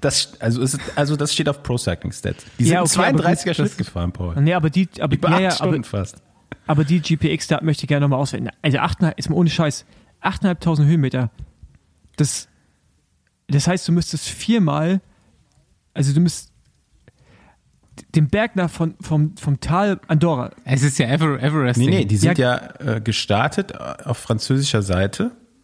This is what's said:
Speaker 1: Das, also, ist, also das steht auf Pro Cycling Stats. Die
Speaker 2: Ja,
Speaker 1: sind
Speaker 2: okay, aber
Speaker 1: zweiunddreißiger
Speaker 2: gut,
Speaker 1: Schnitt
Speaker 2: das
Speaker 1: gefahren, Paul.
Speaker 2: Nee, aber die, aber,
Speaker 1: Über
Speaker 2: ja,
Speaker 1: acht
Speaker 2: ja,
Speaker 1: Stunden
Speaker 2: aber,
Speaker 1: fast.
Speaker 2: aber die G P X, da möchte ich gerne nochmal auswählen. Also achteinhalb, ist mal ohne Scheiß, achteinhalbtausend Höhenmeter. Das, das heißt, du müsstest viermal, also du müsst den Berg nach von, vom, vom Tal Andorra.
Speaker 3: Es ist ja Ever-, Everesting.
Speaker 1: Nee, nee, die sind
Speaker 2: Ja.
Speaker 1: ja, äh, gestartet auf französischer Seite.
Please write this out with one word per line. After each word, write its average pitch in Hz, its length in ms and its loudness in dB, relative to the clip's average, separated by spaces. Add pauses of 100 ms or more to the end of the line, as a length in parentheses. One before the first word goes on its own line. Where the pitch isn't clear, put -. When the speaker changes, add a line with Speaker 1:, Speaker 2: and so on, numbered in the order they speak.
Speaker 1:
Das, - 400 -2
also, 117 220 0
ist, 131 160 -2 (160)
also 147 220 0
das 143 180 -2
steht 156 140 0
auf - 160 -4
Pro 123 120 -2
Cycling - 360 -4
Stats. - 320 -8 (160)
Die - 20 2
Speaker 2:
Ja, 143 60 4
Speaker 1:
sind 160 60 4
Speaker 2:
okay, 180 40 2
aber 175 100 2
Speaker 1:
zweiunddreißiger 175 640 2
Speaker 2:
gut, 165 60 -2
Speaker 1:
Schnitt - 140 0
Speaker 2:
das - 60 -18
Speaker 1:
gefahren, 87 360 -4
Paul. 87 280 -4
Speaker 2:
Nee, 151 140 4
aber 160 160 2
die, 180 180 2 (120)
aber, 139 140 0
Speaker 1:
Über - 160 0
Speaker 2:
ja, 165 40 4
Speaker 1:
acht 185 80 4
Speaker 2:
ja, 185 80 2
Speaker 1:
Stunden 151 240 0
Speaker 2:
aber, 127 100 -2
Speaker 1:
fast. - 320 -6 (520)
Speaker 2:
aber 151 160 4
die 165 160 2
G 160 160 0
P 151 160 0
X, - 160 -4
da 147 120 0
möchte 156 220 0
ich 131 60 -8
gerne 143 160 2
nochmal 139 160 2
auswählen. 123 280 -4 (140)
Also 151 160 2
achteinhalb, - 400 0
ist - 120 -6
mal 151 60 0
ohne 175 140 4
Scheiß, 151 340 -2 (360)
achteinhalbtausend 170 680 0
Höhenmeter. 131 420 2 (840)
Das, - 340 -2 (1000)
das 143 180 2
heißt, 175 220 0
du - 40 0
müsstest 170 360 -2
viermal, 180 720 0 (920)
also 139 220 0
du 151 60 4
müsst - 320 0 (1600)
den 151 140 4
Berg 214 260 0
nach 180 160 0
von, 165 300 -4
vom, 156 380 -2
vom 143 200 -2
Tal 190 480 0
Andorra. 151 460 0 (120)
Speaker 3:
Es 135 200 0
ist 143 160 0
ja 123 80 2
Ever-, 143 340 0
Everesting. 131 480 2
Speaker 1:
Nee, 185 80 4
nee, 147 60 2
die 104 120 0
sind 165 220 4
Speaker 2:
Ja. 123 220 2 (200)
Speaker 1:
ja, 131 140 -2
äh, 113 60 -4
gestartet 113 760 -2
auf - 420 -8
französischer 120 640 0
Seite. 98 500 0 (320)